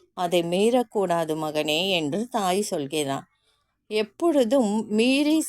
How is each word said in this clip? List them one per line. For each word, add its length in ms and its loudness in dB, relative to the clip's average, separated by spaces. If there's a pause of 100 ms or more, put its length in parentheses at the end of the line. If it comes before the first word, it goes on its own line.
(140)
அதை 280 0
மீறக்கூடாது 960 0
மகனே" 520 -2
என்று 400 -2
தாய் 340 -2
சொல்கிறான். 680 -4 (580)
எப்பொழுதும் 1000 0
மீறி 600 2